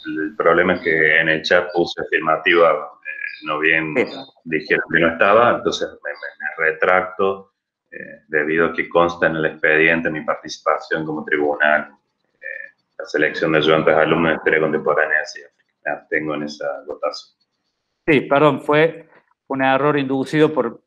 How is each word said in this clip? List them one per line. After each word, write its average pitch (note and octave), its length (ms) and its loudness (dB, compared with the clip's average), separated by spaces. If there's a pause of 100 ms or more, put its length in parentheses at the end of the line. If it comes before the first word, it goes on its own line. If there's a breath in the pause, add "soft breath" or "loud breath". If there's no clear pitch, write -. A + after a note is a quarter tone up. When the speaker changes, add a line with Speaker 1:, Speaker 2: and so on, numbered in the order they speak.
Speaker 1:
el D#2 280 -6
problema E2+ 380 4
es - 80 -4
que D#2+ 380 2
en D#2+ 100 0
el D#2 140 0
chat F2 300 2
puse E2+ 280 -2
afirmativa, D#2+ 680 2
eh, - 720 -8
no D#2 140 -4
bien D#2+ 360 0
Speaker 2:
Sí. A2 100 0 (400)
Speaker 1:
dijeron D#2+ 460 -2
que D#2+ 80 2
no E2 100 2
estaba, G#2+ 480 4
entonces - 320 -4
me, - 200 -16
me, D2 560 -8
me D#2 60 2
retracto, F#2 800 0 (440)
eh, D#2 360 -18
debido D#2 380 0
a D#2+ 60 -4
que E2+ 140 -4
consta E2+ 400 2
en D#2+ 80 0
el D#2 100 -2
expediente E2 640 2
mi D#2 120 -6
participación D#2 840 -4
como D2+ 200 -8
tribunal, D2 640 0 (520)
eh, - 320 -16 (240)
la - 80 -12
selección D#2 460 0
de D#2 60 4
ayudantes D#2 360 4
de D#2 80 4
alumnos D#2+ 300 2
de D2+ 60 0
historia D#2 240 0
contemporánea D2+ 560 0
de D2+ 60 -2
Asia - 180 -16
y D2 40 -20
África. - 280 -20 (120)
Me D2 60 -4
abstengo D2+ 440 -6
en D2 80 -6
esa D2 220 -10 (220)
votación. - 480 -10 (720)
Speaker 2:
Sí, D3 140 4
perdón, C#3+ 400 2
fue D#3 480 0 (380 soft breath)
un C3+ 140 -4
error C#3 380 2
inducido C3+ 540 0
por, A#2 340 -4